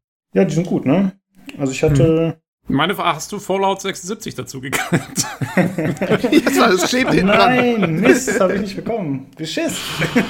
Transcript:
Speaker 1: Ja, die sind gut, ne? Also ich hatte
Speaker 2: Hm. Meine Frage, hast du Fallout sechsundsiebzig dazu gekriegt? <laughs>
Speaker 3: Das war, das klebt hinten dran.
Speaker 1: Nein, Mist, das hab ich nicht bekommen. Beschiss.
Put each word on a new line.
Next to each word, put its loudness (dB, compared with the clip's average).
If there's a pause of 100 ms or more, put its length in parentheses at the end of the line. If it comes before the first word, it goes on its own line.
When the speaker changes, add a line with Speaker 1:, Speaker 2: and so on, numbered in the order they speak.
(340)
Speaker 1:
Ja, 4
die -2
sind 0
gut, -2
ne? 2 (480)
Also -2
ich -6
hatte 4 (400)
Speaker 2:
Hm. -2
Meine 0
Frage, 0
hast -12
du -8
Fallout -2
sechsundsiebzig -8
dazu -12
gekriegt? -6 (100)
<laughs> -2 (280)
Speaker 3:
Das 2
war, 4
das 0
klebt 0
hinten 2
dran. 4
Speaker 1:
Nein, 0
Mist, 4
das 0
hab 2
ich -2
nicht -8
bekommen. -6 (100)
Beschiss. -4 (500)